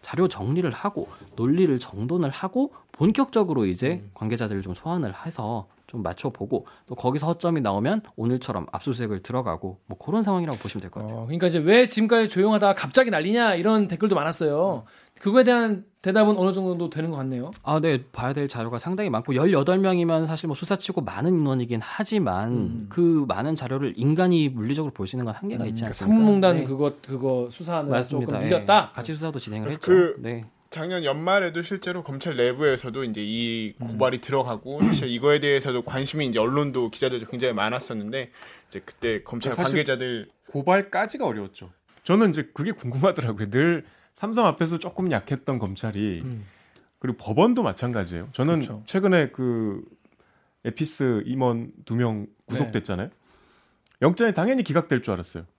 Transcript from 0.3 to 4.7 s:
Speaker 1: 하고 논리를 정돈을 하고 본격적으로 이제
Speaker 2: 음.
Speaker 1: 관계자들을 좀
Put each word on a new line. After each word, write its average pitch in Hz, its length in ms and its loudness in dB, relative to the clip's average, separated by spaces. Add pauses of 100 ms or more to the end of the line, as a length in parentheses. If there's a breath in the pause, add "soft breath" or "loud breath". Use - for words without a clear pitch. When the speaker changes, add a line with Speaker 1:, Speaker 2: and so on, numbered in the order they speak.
Speaker 1:
하고 98 360 -6 (280 loud breath)
논리를 143 420 2
정돈을 135 540 -2
하고 247 420 -2 (200 loud breath)
본격적으로 180 720 2
이제 123 360 -2
Speaker 2:
음. 101 120 -18
Speaker 1:
관계자들을 110 480 -2
좀 92 100 -6